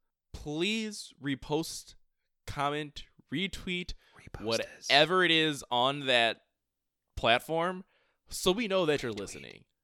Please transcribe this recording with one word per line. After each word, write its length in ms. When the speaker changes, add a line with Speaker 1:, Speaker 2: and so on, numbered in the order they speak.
Speaker 1:
please 880
repost, 720
comment, 600
retweet, 600
Speaker 2:
Repost 380
this. 100
Speaker 1:
whatever 340
it 80
is 400
on 340
that 360
platform, 720
so 220
we 160
know 180
that 180
you're 100
Speaker 2:
Retweet. 60
Speaker 1:
listening. 440